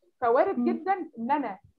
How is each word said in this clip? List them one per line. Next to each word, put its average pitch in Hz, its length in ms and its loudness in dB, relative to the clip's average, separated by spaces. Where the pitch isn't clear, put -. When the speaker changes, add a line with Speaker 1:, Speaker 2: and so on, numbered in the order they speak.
Speaker 1:
فوارد 262 360 2
Speaker 2:
مم. 240 80 0
Speaker 1:
جدًا 320 440 -2
إن 233 120 -4
أنا 247 280 -2